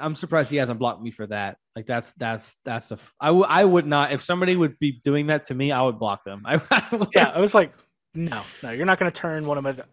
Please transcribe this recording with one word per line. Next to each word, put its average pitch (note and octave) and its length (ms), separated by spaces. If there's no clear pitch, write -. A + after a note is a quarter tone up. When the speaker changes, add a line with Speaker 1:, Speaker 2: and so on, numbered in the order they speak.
Speaker 1:
I'm D#3 120
surprised D#3 360
he C#3+ 60
hasn't A#2+ 220
blocked A#2 220
me A2+ 100
for G#2+ 160
that. G2+ 300
Like, A2 100
that's, A#2+ 320
that's, A2+ 380
that's A2+ 260
a A2+ 40
f-, - 240
I C#3+ 80
w-, F3+ 200
I E3+ 160
would F3+ 220
not, C#3+ 260
if C#3 100
somebody F3+ 360
would D#3 220
be D3 120
doing D3 240
that D3+ 180
to - 100
me, C#3 160
I B2+ 100
would B2+ 180
block G#2+ 260
them. G2 180
<laughs> - 20
I, C#3+ 140
I - 240
would. G#3 200
Speaker 2:
Yeah, E3 140
I D#3 100
was G3 140
like, F3+ 180
"No, E3 260
no, B2 80
you're C#3 160
not F#3 120
gonna F3 120
turn D#3 340
one D3 140
of C3+ 40
my," C3+ 100
th-, B2+ 200